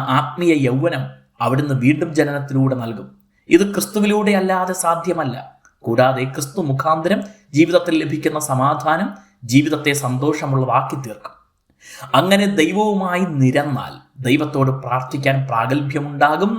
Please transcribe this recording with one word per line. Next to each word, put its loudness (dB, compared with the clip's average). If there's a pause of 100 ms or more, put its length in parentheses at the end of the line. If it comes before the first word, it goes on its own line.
(100)
ആത്മീയ 2
യൗവനം 0 (360)
അവിടുന്ന് 0
വീണ്ടും 2
ജനനത്തിലൂടെ 0
നൽകും. -8 (420)
ഇത് 6
ക്രിസ്തുവിലൂടെ 0
അല്ലാതെ 0
സാധ്യമല്ല. -2 (480)
കൂടാതെ 2
ക്രിസ്തു -8
മുഖാന്തരം 0 (340)
ജീവിതത്തിൽ 2
ലഭിക്കുന്ന -2
സമാധാനം 0 (340)
ജീവിതത്തെ 2
സന്തോഷമുള്ളതാക്കി -2
തീർക്കും. -12 (800)
അങ്ങനെ 4
ദൈവവുമായി 0 (100)
നിരന്നാൽ 0 (260)
ദൈവത്തോട് 2
പ്രാർത്ഥിക്കാൻ -2
പ്രാഗൽഭ്യമുണ്ടാകും 0